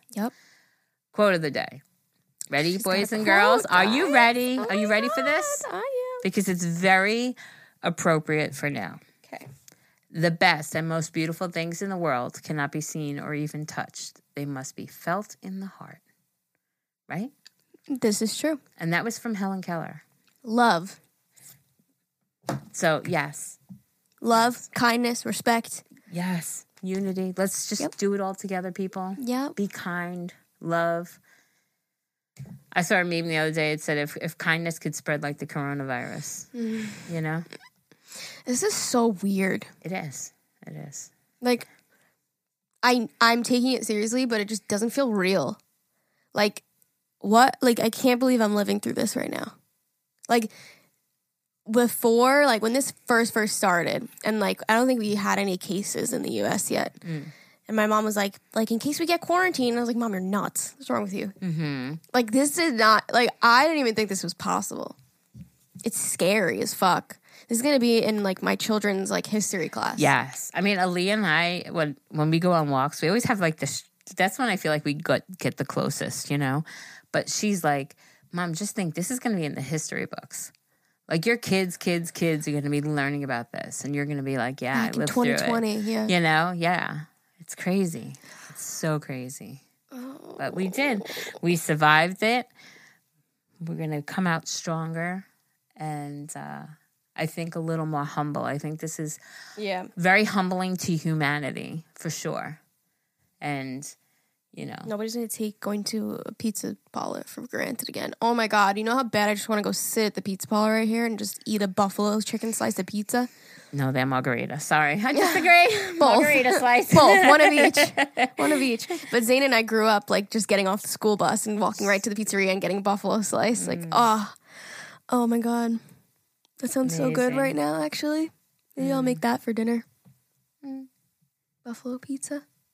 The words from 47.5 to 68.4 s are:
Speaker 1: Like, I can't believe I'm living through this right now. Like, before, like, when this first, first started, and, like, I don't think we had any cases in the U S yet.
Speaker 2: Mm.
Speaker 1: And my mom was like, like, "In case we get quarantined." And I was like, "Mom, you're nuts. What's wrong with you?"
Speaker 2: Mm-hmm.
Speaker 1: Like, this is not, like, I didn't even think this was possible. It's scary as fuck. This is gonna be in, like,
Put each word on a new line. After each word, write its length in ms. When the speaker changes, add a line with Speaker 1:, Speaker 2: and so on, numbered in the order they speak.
Speaker 1:
Like, 180
I 100
can't 300
believe 220
I'm 140
living 240
through 140
this 220
right 160
now. 220
Like, 240
before, 760
like, 160
when 120
this 200
first, 260
first 220
started, 520
and, 140
like, 280
I 60
don't 140
think 120
we 160
had 240
any 180
cases 540
in 120
the 100
U 120
S 240
yet. 320
Speaker 2:
Mm. 240
Speaker 1:
And 80
my 100
mom 160
was 140
like, 220
like, 180
"In 80
case 200
we 60
get 160
quarantined." 480
And 80
I 40
was 60
like, 80
"Mom, 160
you're 80
nuts. 580
What's 120
wrong 140
with 100
you?" 260
Speaker 2:
Mm-hmm. 540
Speaker 1:
Like, 180
this 260
is 160
not, 400
like, 160
I 220
didn't 160
even 160
think 140
this 140
was 100
possible. 640
It's 120
scary 640
as 120
fuck. 440
This 100
is 40
gonna 180
be 240
in, 180
like, 220